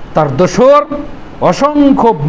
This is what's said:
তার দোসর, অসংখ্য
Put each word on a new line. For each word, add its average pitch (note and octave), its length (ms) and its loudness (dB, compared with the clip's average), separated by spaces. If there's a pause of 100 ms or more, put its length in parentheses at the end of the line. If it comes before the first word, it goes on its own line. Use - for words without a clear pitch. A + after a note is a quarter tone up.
(140)
তার D#3 140 0 (100)
দোসর, B3+ 440 4 (680)
অসংখ্য C#4 580 2 (200)